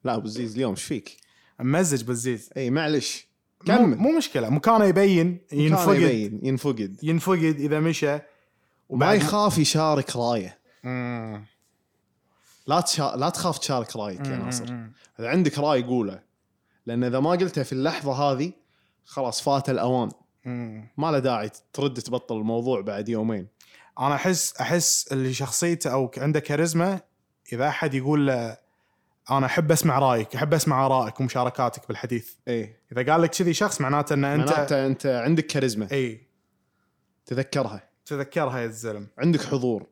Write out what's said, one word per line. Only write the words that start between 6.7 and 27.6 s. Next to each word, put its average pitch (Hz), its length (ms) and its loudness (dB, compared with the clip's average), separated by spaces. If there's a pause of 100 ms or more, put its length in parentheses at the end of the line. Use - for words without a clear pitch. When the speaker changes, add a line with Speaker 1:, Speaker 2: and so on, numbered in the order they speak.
Speaker 2:
ينفقد 160 560 2
إذا 151 220 0
مشى. 151 320 2
Speaker 1:
ما 147 80 -4 (680)
Speaker 2:
وبعد 160 280 4
Speaker 1:
يخاف 196 420 2
يشارك 156 580 2
رايه. 117 420 -2 (260)
Speaker 2:
مم. 120 600 -8 (1200)
Speaker 1:
لا 156 140 2
تشا-، 160 360 -2
لا 143 140 0
تخاف - 280 -4
تشارك 123 380 -4
رايك 104 300 -8
يا 131 100 -6
Speaker 2:
مم، 120 80 -6
Speaker 1:
ناصر. 120 280 -8
Speaker 2:
مم، 120 60 -10
مم. 113 140 -16 (280)
Speaker 1:
إذا 113 80 -6
عندك 151 300 2
راي 143 240 2
قوله. 117 380 -2 (680)
لأن 117 180 -2
إذا 123 160 0
ما 151 100 2
قلته 175 320 0
في 123 100 -6
اللحظة 139 400 -2
هذه، 143 400 0 (520)
خلاص 127 360 -6
فات 139 300 0
الأوان. 123 380 0 (360)
Speaker 2:
مم. 117 520 -10
Speaker 1:
ما 156 140 -2
له 143 80 2
داعي 117 320 -2 (220)
ترد 139 220 -2
تبطل 120 420 -6
الموضوع 113 440 -2
بعد 104 280 -6
يومين. 110 380 -2 (540)
Speaker 2:
أنا 139 140 0
أحس، 180 460 -2
أحس 160 520 0
اللي 131 200 0
شخصيته 156 580 -2
أو 131 180 0
ك-، - 100 -10
عنده 147 220 0
كاريزما، 165 600 0 (520)
إذا 127 160 0